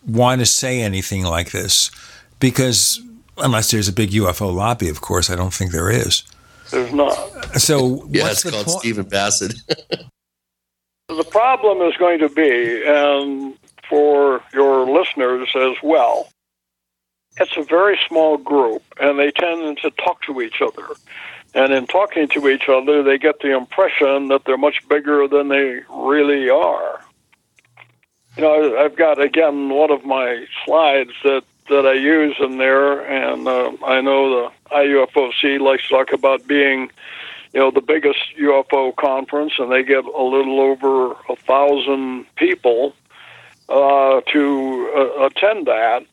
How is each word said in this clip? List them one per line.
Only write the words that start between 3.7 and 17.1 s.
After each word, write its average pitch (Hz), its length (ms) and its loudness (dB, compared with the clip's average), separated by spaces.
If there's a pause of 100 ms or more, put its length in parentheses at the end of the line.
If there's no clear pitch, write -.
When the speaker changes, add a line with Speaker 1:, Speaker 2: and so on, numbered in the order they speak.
Speaker 1:
there's 104 160 0
a 98 60 -4
big 101 200 -2
U 104 140 2
F 87 140 -2
O 101 80 -4
lobby, 98 400 -2
of 76 120 -10
course, 92 280 -2
I 90 60 -4
don't 90 180 -4
think 92 180 -4
there 85 200 -2
is. 113 320 -2 (480)
Speaker 2:
There's 127 220 -4
not. 143 200 2 (460)
Speaker 1:
So 135 480 0
Speaker 3:
<laughs> - 20 -20
Yeah, 131 140 -4
Speaker 1:
what's 107 100 -2
Speaker 3:
it's - 100 -4
Speaker 1:
the 175 80 -6
Speaker 3:
called 104 140 -6
Speaker 1:
po- 175 140 -6
Speaker 3:
Stephen 107 260 -6
Bassett. 101 540 -4
<laughs> - 500 -10 (1000)
Speaker 2:
The 160 160 -6
problem 220 600 0
is 165 140 0
going 175 200 2
to 151 120 0
be, 120 540 0
and 139 680 0 (340)
for 143 540 2 (140)
your 135 340 2
listeners 127 680 0
as 131 280 0
well, 123 460 0 (1080)